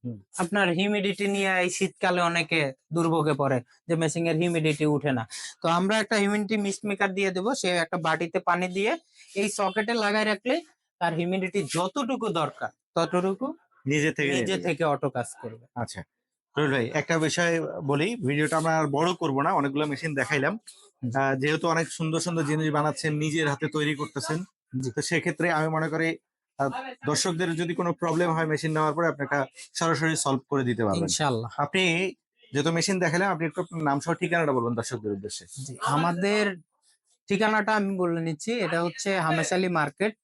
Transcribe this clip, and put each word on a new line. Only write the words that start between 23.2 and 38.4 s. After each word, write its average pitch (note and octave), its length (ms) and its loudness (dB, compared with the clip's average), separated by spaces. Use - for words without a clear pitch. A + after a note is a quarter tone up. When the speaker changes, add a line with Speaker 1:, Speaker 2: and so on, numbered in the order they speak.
Speaker 1:
নিজের D#3 280 0
হাতে D3 240 -2
তৈরি D3+ 240 0
করতেছেন, D3 400 -6
Speaker 2:
জি। C3 140 -4
Speaker 1:
তো D3 140 -2
সেক্ষেত্রে E3+ 380 0
আমি D#3+ 200 0
মনে D#3 160 0
করি, D#3+ 160 0
আহ, C#3 120 0
দর্শকদের E3 400 0
যদি F3 180 -2
কোনো F3 120 0
প্রবলেম E3+ 340 2
হয় D#3+ 160 0
মেশিন D#3 240 0
নেওয়ার D#3 200 2
পরে, E3+ 160 2
আপনি C#3 160 -4
একটা C#3+ 120 0
সরাসরি D#3+ 360 2
সলভ C3 160 2
করে C3+ 180 2
দিতে A2+ 180 0
পারবেন। F#2+ 220 0
Speaker 2:
ইনশাআল্লাহ। A#2+ 400 0
Speaker 1:
আপনি F#3 180 0
যেহেতু E3 260 2
মেশিন F#3+ 260 2
দেখালেন, F3 300 2
আপনি D#3+ 160 -2
একটু - 140 -6
আপনার E3 260 -6
নাম C#3 140 2
সহ E3+ 180 0
ঠিকানাটা E3 360 2
বলবেন A#2+ 220 0
দর্শকদের G#2+ 360 -4
উদ্দেশ্যে। F#2+ 300 -10
Speaker 2:
জি, C3 80 -12
আমাদের F3+ 480 2
ঠিকানাটা G#3+ 520 2
আমি G3 120 0
বলে E3+ 260 2
নিচ্ছি, E3 240 -4